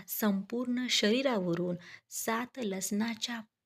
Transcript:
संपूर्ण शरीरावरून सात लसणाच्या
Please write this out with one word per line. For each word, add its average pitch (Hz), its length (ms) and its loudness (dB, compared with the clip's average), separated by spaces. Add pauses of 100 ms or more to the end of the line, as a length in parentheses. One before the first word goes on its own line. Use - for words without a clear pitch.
संपूर्ण 240 840 0
शरीरावरून 190 840 2 (340)
सात 226 380 -2 (100)
लसणाच्या 220 840 -2 (240)